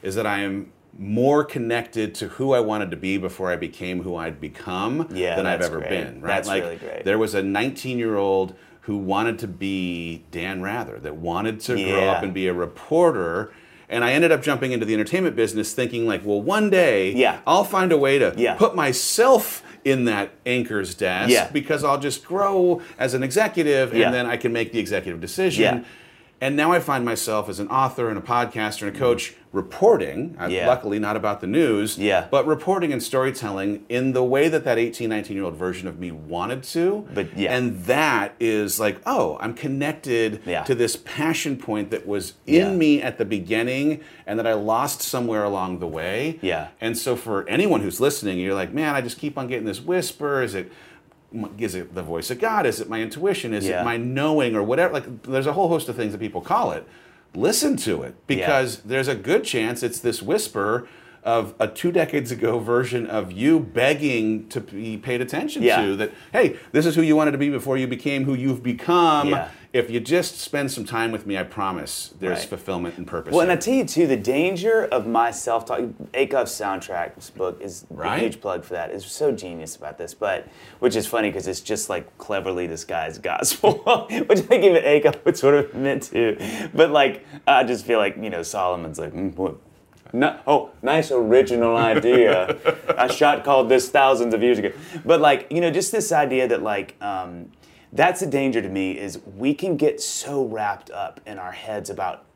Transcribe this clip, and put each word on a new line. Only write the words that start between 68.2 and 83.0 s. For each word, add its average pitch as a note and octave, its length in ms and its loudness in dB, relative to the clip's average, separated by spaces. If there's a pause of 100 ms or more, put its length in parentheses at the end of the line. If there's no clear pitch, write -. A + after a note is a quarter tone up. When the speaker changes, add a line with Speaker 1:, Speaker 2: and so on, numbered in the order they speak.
Speaker 1:
who C3+ 100 0
you've B2+ 280 -2
become. D3 680 2
Speaker 2:
Yeah. - 180 -2 (240)
Speaker 1:
If A#2 180 2
you A#2 100 -2
just E3 400 0
spend C#3+ 300 -4
some A#2+ 140 -8
time A2+ 260 -2
with G#2+ 160 -6
me, G2 100 -4
I F#2 60 0
promise F#2 800 -6
there's F#2 180 -2
Speaker 2:
Right. - 100 -8
Speaker 1:
fulfillment F2 480 -8
and F2+ 120 -12
purpose." E2 240 -8
Speaker 2:
Well, E3+ 100 6
and F3+ 80 2
I F3 60 2
Speaker 1:
there. E3+ 60 -4
Speaker 2:
tell B3 120 0
you, C4 100 2
too, E3+ 220 0
the C3+ 100 2
danger F3 760 2
of A#2+ 180 0
my A#2 240 2
self-talk, A2+ 480 -2 (340)
Acuff's C3 440 0
soundtrack F#2 520 -4 (260)
book F2+ 240 -4
is F#2 300 -14
Speaker 1:
Right. F2 280 -4
Speaker 2:
a - 20 -2
huge D3+ 200 -4
plug F2+ 240 -6
for - 100 -10
that. E2+ 180 -6
It's F#2+ 180 -10
so D3 220 0
genius E2+ 420 -10
about D2+ 240 -14
this, E2+ 160 -12
but, G2 320 -4 (320)
which B2 160 2
is A2 140 -2
funny A2 240 0
'cause F2+ 160 -8
it's F#2 120 -6
just, - 300 -4
like, F2 160 -6 (120)
cleverly F#2 500 -4
disguised D#2+ 560 -6